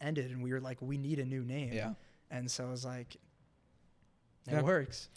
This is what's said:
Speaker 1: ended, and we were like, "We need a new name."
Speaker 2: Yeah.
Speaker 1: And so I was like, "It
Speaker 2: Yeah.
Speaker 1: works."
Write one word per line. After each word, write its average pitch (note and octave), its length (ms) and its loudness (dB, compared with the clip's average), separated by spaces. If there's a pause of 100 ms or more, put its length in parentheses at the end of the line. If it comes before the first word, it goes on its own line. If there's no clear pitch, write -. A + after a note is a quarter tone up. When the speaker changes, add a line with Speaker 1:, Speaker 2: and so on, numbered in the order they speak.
Speaker 1:
ended, C#3+ 320 0
and B2+ 100 -2
we B2 100 2
were C3 80 2
like, B2+ 220 -6
"We C3+ 160 0
need C#3+ 220 2
a C3+ 60 2
new C3 180 0
name." B2+ 280 -2
Speaker 2:
Yeah. A2 220 0 (380)
Speaker 1:
And B2 180 -2
so B2 160 -2
I B2+ 40 -4
was B2+ 140 -4
like, B2+ 320 -8 (1300)
"It C3 40 0
Speaker 2:
Yeah. D3+ 100 6
Speaker 1:
works." D3+ 540 2